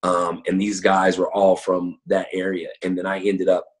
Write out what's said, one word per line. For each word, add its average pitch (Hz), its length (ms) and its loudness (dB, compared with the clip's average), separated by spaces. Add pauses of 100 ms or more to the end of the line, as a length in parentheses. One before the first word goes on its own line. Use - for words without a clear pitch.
Um, 87 420 0
and 92 160 0
these 101 180 -2
guys 95 380 4
were 90 160 -2
all 98 220 6
from 90 500 -4
that 90 260 -2
area. 92 360 -4 (160)
And 92 120 -2
then 90 120 -4
I 95 140 -2
ended 95 280 0
up 90 160 0 (140)